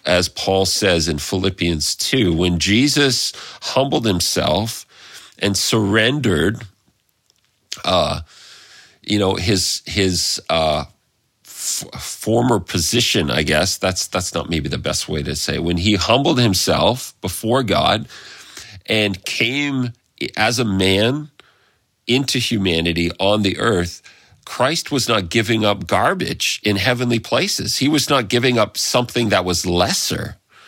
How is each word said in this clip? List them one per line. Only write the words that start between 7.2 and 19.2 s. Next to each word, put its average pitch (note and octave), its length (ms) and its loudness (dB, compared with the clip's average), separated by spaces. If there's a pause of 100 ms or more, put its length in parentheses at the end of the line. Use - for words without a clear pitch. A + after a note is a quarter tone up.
uh, E2 380 0 (800)
you G#2 180 0
know, F#2+ 160 2
his, F2+ 500 0
his, F#2+ 640 0
uh, D#2 360 2 (600)
f-, - 560 -8
former A#2 580 0
position, F2 720 0
I D2+ 120 0
guess, D2+ 340 0
that's, F#2 300 -2
that's - 260 -4
not D#2 160 -4
maybe D2+ 200 -2
the C#2 80 -6
best - 320 -4
way D2+ 140 -4
to C#2+ 120 -4
say, - 240 -4
when E2+ 180 0
he G2+ 180 2
humbled C3+ 440 2
himself F#2 840 2
before A2+ 420 -2
God F#2 440 0 (800)
and G#2 400 0